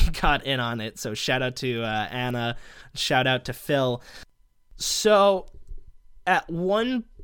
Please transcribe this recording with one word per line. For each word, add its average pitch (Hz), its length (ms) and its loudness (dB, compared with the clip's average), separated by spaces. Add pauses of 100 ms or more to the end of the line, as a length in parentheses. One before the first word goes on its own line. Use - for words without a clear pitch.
<laughs> - 160 0
got 143 240 2
in 135 140 0
on 117 220 -2
it. 113 180 -8
So 107 140 -6
shout 127 280 0
out 127 160 -4
to, 117 260 -2
uh, 107 260 -2
Anna, 123 480 -4 (360)
shout 131 340 2
out 127 180 0
to 123 80 -6
Phil. 131 480 0 (760)
So 202 680 4 (760)
at 180 240 2
one, 214 560 -2 (180)